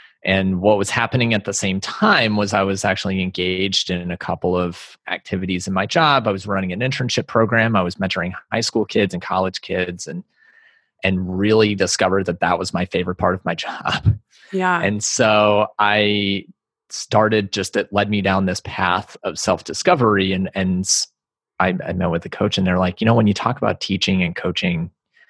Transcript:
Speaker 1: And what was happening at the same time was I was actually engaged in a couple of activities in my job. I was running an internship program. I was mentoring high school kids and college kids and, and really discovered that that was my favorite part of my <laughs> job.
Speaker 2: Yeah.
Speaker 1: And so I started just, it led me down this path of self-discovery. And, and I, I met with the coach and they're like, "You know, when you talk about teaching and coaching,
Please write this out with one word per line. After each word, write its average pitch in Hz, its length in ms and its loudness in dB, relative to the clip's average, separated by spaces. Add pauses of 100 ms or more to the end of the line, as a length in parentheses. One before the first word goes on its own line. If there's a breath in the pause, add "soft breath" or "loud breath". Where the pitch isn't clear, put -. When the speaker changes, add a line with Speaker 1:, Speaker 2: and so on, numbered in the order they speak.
(220 loud breath)
Speaker 1:
And 95 380 0
what 104 160 4
was 101 140 -2
happening 117 420 0
at 107 140 0
the 101 80 -4
same 95 260 -2
time 135 560 2
was 101 160 0
I 101 100 4
was 98 220 -2
actually 95 380 0
engaged 92 640 -2
in 90 220 -4
a 85 80 -6
couple 90 360 -2
of 90 440 -4 (100)
activities 92 580 -4
in 95 60 -4
my 95 140 0
job. 143 420 2
I - 40 0
was 95 140 -6
running 98 260 -2
an 92 80 -6
internship 123 460 -2
program. 113 480 2
I 98 80 2
was 87 120 -2
mentoring 92 400 -4 (180)
high 110 80 0
school 113 240 -2
kids 98 300 0
and 87 80 -6
college 95 400 -2
kids 90 440 -4
and, 80 160 -10 (800 soft breath)
and 92 360 0
really 107 360 4
discovered 95 520 0
that 87 140 -4
that 87 180 0
was 90 160 -6
my 90 100 0
favorite 90 300 -4
part 92 200 0
of 95 120 -10
my 87 80 -2
<laughs> - 20 -12
job. - 640 -2 (340 soft breath)
Speaker 2:
Yeah. 185 300 0
Speaker 1:
And 101 200 -2
so 107 680 4 (100)
I 104 680 2 (460)
started 110 600 2
just, 98 240 -4
it 101 160 -2
led 101 180 0
me 104 100 2
down 95 260 2
this 90 180 -2
path 92 580 -2
of 85 160 -6
self-discovery. 101 960 2
And, 95 220 -2
and 92 320 0 (720)
I, 92 100 4 (160)
I - 100 -6
met 90 160 0
with 85 120 -2
the - 60 -12
coach - 300 -2
and 92 80 2
they're 90 120 2
like, 90 220 0
"You 110 60 -2
know, 117 80 6
when 117 120 4
you 101 80 4
talk 120 240 -2
about 104 220 -2
teaching 95 420 0
and 85 140 -2
coaching, 87 540 -4 (400 soft breath)